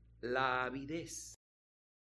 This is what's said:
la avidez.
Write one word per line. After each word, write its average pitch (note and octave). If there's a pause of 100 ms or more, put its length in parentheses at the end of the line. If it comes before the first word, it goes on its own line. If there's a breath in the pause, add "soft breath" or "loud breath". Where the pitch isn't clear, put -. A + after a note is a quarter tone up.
(200)
la B2+
avidez. C#3 (720)